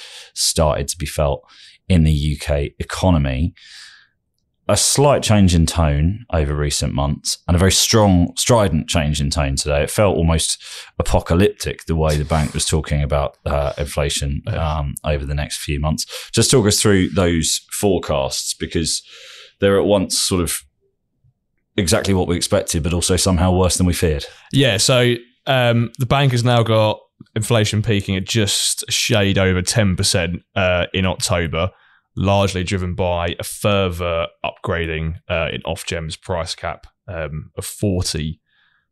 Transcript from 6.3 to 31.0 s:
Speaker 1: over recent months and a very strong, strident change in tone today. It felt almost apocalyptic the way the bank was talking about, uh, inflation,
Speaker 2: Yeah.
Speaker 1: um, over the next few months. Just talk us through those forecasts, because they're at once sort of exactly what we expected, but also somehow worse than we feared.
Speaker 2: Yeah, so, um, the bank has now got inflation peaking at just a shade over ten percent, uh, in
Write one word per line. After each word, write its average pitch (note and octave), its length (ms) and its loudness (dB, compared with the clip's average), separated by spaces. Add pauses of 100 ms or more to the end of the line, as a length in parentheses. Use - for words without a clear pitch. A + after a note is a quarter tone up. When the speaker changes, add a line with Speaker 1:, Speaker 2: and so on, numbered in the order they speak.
Speaker 1:
over D2 200 0
recent C#2+ 400 -2
months C#2+ 440 -4 (100)
and F2+ 80 2
a - 20 4
very F#2 140 4
strong, F#2+ 640 4
strident G2 540 0
change D2+ 320 0
in C#2+ 80 0
tone C#2 260 -2
today. D2 260 -2
It - 80 -2
felt G2+ 280 2
almost E2 440 0 (380)
apocalyptic - 840 0
the D#2+ 100 -2
way D#2 220 0
the D2 80 -2
bank D#2 280 0
was - 120 -2
talking D2 360 0
about, C#2+ 440 -2
uh, C#2+ 320 -2
inflation, C#2+ 680 -4
Speaker 2:
Yeah. D#2 340 -2
Speaker 1:
um, C#2+ 160 -4 (100)
over D2 200 -2
the C#2+ 100 -4
next D2 240 -6
few D2 200 -4
months. D#2 260 -2 (280)
Just - 180 2
talk A#2 160 4
us G2 140 2
through F#2+ 300 4
those E2+ 500 0 (100)
forecasts, D#2+ 840 -2
because - 500 -4 (580)
they're G2 180 4
at D#2+ 60 0
once F#2+ 340 2
sort F2+ 220 0
of - 200 -4 (1160)
exactly G2 360 0
what F#2 140 0
we F2 80 0
expected, F2+ 480 -2
but E2 100 -2
also F2+ 220 0
somehow F#2 380 2
worse F2+ 240 2
than F2+ 100 2
we F2 60 2
feared. D#2 320 -2 (260)
Speaker 2:
Yeah, C3 240 2
so, B2 400 4 (300)
um, A#2+ 520 2
the C3+ 80 -2
bank C#3 280 2
has A#2 100 0
now A#2+ 180 4
got A2 380 2 (380)
inflation G#2+ 440 2
peaking G2+ 360 0
at F#2+ 80 -4
just - 600 -2
a - 60 -8
shade G2+ 460 2
over F#2 240 2
ten F#2+ 340 2
percent, F2 460 -2 (160)
uh, F2+ 360 0
in F#2 120 0